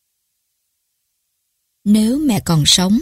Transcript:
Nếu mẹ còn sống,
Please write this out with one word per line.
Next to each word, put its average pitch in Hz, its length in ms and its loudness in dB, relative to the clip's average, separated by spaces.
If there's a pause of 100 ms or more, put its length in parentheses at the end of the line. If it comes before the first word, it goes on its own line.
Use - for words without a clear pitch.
(1800)
Nếu 214 340 0
mẹ 269 220 -2
còn 160 260 0
sống, 190 360 0